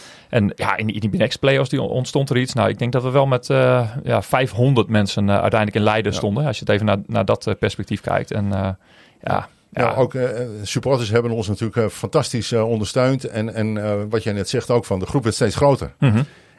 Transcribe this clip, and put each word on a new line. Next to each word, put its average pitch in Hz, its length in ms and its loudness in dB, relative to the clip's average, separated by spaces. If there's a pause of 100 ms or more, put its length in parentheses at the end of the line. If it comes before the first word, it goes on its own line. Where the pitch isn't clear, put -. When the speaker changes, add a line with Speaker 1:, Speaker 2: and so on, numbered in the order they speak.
(280)
Speaker 1:
En 104 280 2
ja, 101 200 -2
in 107 100 -4
die, 107 80 -2
in 107 60 -6
die 107 100 0
Binex 107 260 0
Playoffs 135 340 2
die 131 120 -2
on-, 107 80 -4
ontstond 139 400 -2
er 120 60 2
iets. 127 180 0
Nou, 104 140 2
ik 104 100 -2
denk 120 140 -2
dat 127 100 0
we 127 80 -2
wel 139 160 4
met, 131 240 0
eh, 127 380 4 (160)
ja, 113 180 0
vijfhonderd 127 640 2
mensen, 104 400 2
eh, 101 40 2
uiteindelijk 107 420 2
in 110 80 2
Leiden 107 300 2
Speaker 2:
Ja. 92 60 -4
Speaker 1:
stonden. 110 280 0
Als 123 120 -2
je - 60 -10
het 107 100 2
even 104 120 2
naar, 101 200 2
naar 107 180 0
dat, 101 220 0
eh, 101 120 0
perspectief 104 420 -4
kijkt. - 300 -2
En, 104 220 -2
eh, 98 60 -2
ja, 95 180 -4 (440)
Speaker 2:
Ja. - 120 -6
Speaker 1:
ja. - 160 -2 (240)
Speaker 2:
Ja, - 220 -2
ook, 127 200 0
eh, 127 140 -2 (340)
supporters 120 480 -2
hebben 117 220 2
ons 113 160 -2
natuurlijk, 107 280 -4
eh, 113 120 2
fantastisch, - 640 -2
eh, 113 160 2
ondersteund. 127 560 0
En, 110 300 -4
en, 110 300 -2
eh, 104 80 0 (180)
wat 110 120 0
jij 113 100 -2
net 101 160 -2
zegt - 220 -2
ook, 120 140 2
van 98 140 -2
de 92 80 -4
groep 139 160 0
werd 110 120 0
steeds 113 220 0
groter. 135 420 2
Speaker 1:
Mhm. 123 240 4 (360)